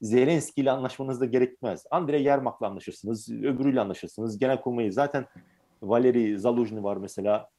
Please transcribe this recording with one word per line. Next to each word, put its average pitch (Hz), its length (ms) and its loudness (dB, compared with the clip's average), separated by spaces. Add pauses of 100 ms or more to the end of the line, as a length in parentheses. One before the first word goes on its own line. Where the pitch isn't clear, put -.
Zelenski 135 600 2
ile 135 100 2
anlaşmanız 131 500 -4
da 131 40 0
gerekmez. 123 680 0
Andrei 151 340 0
Yermak'la 131 420 0
anlaşırsınız, 101 640 -8
öbürüyle 127 480 0
anlaşırsınız. 104 580 -6
Genelkurmayı 123 540 0
zaten 139 340 -2 (560)
Valeri 117 560 2
Zaluzhny 110 440 0
var 101 140 -4
mesela. 101 520 -2 (100)